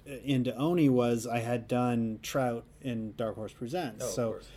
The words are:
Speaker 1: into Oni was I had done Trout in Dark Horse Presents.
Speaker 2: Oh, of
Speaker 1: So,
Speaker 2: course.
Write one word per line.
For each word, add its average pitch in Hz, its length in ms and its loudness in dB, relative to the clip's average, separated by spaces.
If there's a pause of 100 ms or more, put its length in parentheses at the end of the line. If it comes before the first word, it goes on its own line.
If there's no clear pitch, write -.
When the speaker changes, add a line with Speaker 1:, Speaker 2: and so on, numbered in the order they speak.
Speaker 1:
into 127 520 0
Oni 156 320 4
was 120 360 4
I 117 140 0
had 117 300 -2
done 120 520 2
Trout 123 440 0 (160)
in 113 340 -4
Dark 107 200 -2
Horse 107 180 -8
Presents. 127 500 -6
Speaker 2:
Oh, 123 40 -4
of 98 60 -6
Speaker 1:
So, 117 180 0
Speaker 2:
course. - 260 -10